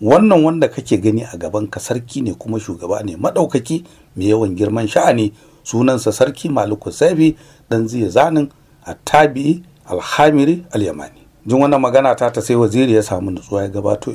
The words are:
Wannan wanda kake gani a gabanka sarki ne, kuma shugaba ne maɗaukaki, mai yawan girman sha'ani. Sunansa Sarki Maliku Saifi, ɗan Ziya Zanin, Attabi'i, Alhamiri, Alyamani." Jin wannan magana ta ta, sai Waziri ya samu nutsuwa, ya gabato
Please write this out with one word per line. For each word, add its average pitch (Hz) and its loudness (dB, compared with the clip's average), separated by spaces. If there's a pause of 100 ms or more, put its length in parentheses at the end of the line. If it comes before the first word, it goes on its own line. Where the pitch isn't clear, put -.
Wannan 170 6
wanda 160 2
kake - -2
gani 110 0
a - -14
gabanka 101 -6
sarki 120 -6
ne, 110 -4
kuma 110 -8
shugaba 92 -8
ne 90 -10
maɗaukaki, 160 -2 (320)
mai 92 -4
yawan 107 2
girman 107 -2
sha'ani. 110 0 (300)
Sunansa 123 0
Sarki 139 0
Maliku 107 -4
Saifi, 160 2 (340)
ɗan 113 0
Ziya 113 -2
Zanin, 147 2 (360)
Attabi'i, 147 0 (280)
Alhamiri, 147 2
Alyamani." 82 -6 (240)
Jin 123 2
wannan 143 4
magana 127 4
ta 123 0
ta, 117 -6
sai 120 0
Waziri 120 2
ya 107 4
samu 95 -6
nutsuwa, 98 -6
ya 98 -6
gabato 101 -4